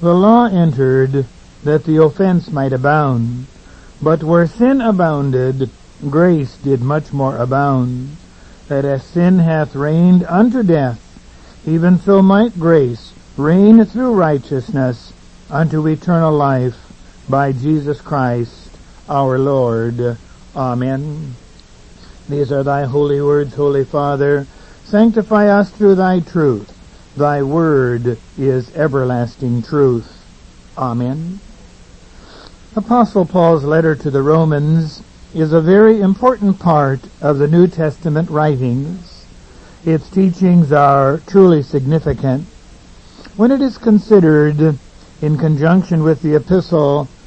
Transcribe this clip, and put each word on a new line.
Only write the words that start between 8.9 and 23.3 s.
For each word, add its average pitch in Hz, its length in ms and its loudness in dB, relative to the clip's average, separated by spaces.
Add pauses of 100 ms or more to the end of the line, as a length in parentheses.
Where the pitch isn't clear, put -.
sin 175 340 0
hath 160 360 -2
reigned 170 500 2
unto 220 360 0
death, 143 380 0 (640)
even 165 340 2
so 196 220 2
might 196 380 2
grace 151 540 0 (240)
reign 196 480 4
through 247 280 -2
righteousness 139 1000 -2 (360)
unto 156 380 -2
eternal 160 460 0
life 135 580 -2 (380)
by 139 240 0
Jesus 143 480 -4
Christ 120 640 -6 (440)
our 135 300 -2
Lord. 120 800 -2 (380)
Amen. 135 800 -6 (960)
These 143 220 -4
are 139 100 -2
thy 139 220 -2
holy 143 360 -2
words, 143 360 -2